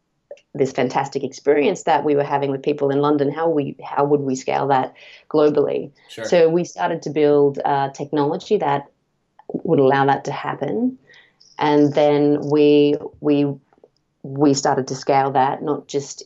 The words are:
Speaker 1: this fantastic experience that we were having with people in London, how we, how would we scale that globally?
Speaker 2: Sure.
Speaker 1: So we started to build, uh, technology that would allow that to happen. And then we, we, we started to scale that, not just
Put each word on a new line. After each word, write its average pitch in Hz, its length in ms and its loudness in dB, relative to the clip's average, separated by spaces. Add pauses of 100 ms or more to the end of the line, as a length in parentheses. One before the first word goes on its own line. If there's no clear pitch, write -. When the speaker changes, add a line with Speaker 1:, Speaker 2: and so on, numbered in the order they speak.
(540)
Speaker 1:
this 135 160 -2
fantastic 135 540 -4
experience 147 580 -2
that 156 220 0
we 147 100 0
were 143 80 0
having 139 300 -2
with 135 100 -6
people 143 280 -2
in 139 100 0
London, 147 320 0
how 165 160 -2
we, 147 260 -2 (100)
how - 200 -2
would 147 160 0
we 135 160 -4
scale 139 320 -4
that 131 260 0 (340)
globally? 147 600 0 (180)
Speaker 2:
Sure. - 160 -14
Speaker 1:
So 165 240 4
we 170 140 2
started 175 400 -6
to 160 80 -8
build, 147 540 2
uh, 139 240 0
technology 151 720 -4
that 139 300 -2 (600)
would - 320 0
allow 139 260 4
that 139 200 0
to 143 60 -6
happen. 156 640 -4 (600)
And 147 340 4
then 147 460 2 (100)
we, 147 460 6 (260)
we, 143 320 0 (720)
we 139 320 2
started 135 320 -2
to 135 80 -8
scale 135 380 0
that, 135 280 0
not 151 280 -6
just - 380 -8